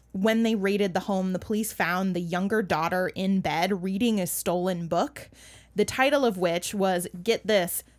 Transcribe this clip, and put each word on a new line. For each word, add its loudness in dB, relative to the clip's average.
when 2
they 2
raided 0
the 0
home, -2
the -2
police -4
found 0
the -2
younger 0
daughter 0
in 0
bed 0
reading 0
a 0
stolen -2
book, -2
the 2
title 2
of 0
which -2
was, 0
get 0
this, 0